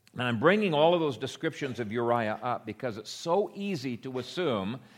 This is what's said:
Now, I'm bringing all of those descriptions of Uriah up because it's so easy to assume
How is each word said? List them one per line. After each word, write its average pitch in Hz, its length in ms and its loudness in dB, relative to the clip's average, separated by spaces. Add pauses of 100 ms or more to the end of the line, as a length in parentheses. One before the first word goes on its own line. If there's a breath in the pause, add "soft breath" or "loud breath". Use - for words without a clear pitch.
(160)
Now, 123 100 -2
I'm 120 140 0
bringing 185 340 4
all 160 220 6
of 175 40 4
those 143 180 0
descriptions 135 640 -6
of 107 120 -6
Uriah 117 500 2
up 120 240 -4
because 110 320 -6
it's - 140 -12
so 180 420 0
easy 147 440 -4
to 131 200 -8
assume 123 640 -2 (180 loud breath)